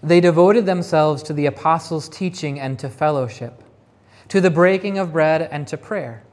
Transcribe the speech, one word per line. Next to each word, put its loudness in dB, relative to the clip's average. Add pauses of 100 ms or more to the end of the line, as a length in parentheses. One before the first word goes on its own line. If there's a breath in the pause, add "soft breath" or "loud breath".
They 4
devoted 4
themselves 0
to -8
the -2
apostles' -2
teaching -6
and -8
to -8
fellowship, -4 (680 soft breath)
to 2
the 4
breaking 2
of -4
bread 2
and -8
to -10
prayer. -10